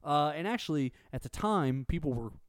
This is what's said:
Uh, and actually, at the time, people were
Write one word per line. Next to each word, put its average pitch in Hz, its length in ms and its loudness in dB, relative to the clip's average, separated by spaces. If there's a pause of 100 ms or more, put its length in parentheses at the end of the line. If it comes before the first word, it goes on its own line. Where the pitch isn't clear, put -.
Uh, 147 320 2
and 170 120 -2
actually, 151 440 0 (220)
at 127 80 -6
the - 80 -8
time, 139 580 2
people 156 240 0
were 117 200 -4 (180)